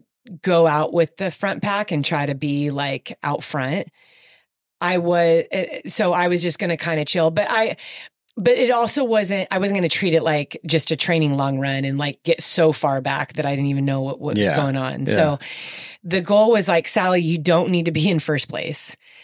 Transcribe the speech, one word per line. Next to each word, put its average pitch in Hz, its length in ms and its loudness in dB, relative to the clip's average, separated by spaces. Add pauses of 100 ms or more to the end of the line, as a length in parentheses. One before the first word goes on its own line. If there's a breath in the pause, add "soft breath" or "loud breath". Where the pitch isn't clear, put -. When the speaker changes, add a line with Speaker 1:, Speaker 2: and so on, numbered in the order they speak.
(420)
Speaker 1:
go 170 240 4
out 151 260 2
with 170 260 0
the 190 120 -4
front - 320 -4
pack 202 300 -2
and 147 120 0
try 143 220 -2
to 143 80 -2
be, 143 360 -2
like, 139 520 -6
out 143 220 -4
front. 143 420 -4 (960 soft breath)
I 180 180 0
was, 170 540 4
eh, 190 340 -6
so 185 260 0
I 175 160 2
was 175 140 0
just 170 160 -2
gonna 170 180 -2
kinda 156 280 -2
chill, 160 260 0
but 196 180 -2
I, 220 280 0 (600 loud breath)
but 240 220 2
it 240 140 2
also 233 320 0
wasn't, 202 460 0
I 190 80 0
wasn't 196 200 0
gonna 175 100 0
treat 170 260 0
it 156 80 4
like 147 440 -2
just 151 240 0
a 160 60 -2
training 156 400 0
long 135 240 0
run 135 240 -2
and, 135 140 -2
like, 143 260 -6
get - 180 0
so 160 300 4
far 139 280 0
back 139 340 -4
that 147 120 -4
I 143 80 -2
didn't 139 160 0
even 139 140 0
know 135 160 0
what, 135 200 -6
what 147 160 -4
was 202 120 4
Speaker 2:
Yeah. - 80 2
Speaker 1:
going 139 200 0
on. 131 280 -4
Speaker 2:
Yeah. - 100 0
Speaker 1:
So 151 240 2 (640 loud breath)
the 185 180 -2
goal 208 300 4
was, 202 180 4
like, 165 200 2
"Sally, 185 340 2
you 165 160 0
don't 170 320 2
need 175 160 2
to 170 60 -2
be 156 180 2
in 165 80 2
first 147 300 -2
place. - 480 -4 (260 loud breath)